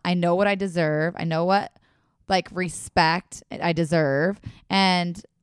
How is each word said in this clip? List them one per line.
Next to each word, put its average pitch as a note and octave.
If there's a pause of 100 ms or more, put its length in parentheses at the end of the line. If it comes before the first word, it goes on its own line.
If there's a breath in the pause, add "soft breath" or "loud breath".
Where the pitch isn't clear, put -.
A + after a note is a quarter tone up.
I F3
know F3
what G3
I G3+
deserve. E3+
I D#3
know E3
what, F#3+ (560)
like, F#3
respect F3
I -
deserve. D#3+ (300 loud breath)
And F3+ (220)